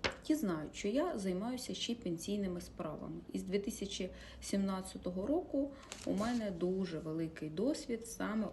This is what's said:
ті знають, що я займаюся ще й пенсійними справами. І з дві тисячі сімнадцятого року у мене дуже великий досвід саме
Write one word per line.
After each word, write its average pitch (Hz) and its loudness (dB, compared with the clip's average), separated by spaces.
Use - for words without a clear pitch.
ті 311 4
знають, 175 0
що - -2
я 277 4
займаюся 196 0
ще - -2
й - 2
пенсійними 180 0
справами. - -6
І 190 -2
з 185 -2
дві 190 2
тисячі 196 -2
сімнадцятого 190 0
року 277 2
у - 2
мене 220 2
дуже 180 2
великий 156 -2
досвід 226 0
саме 202 0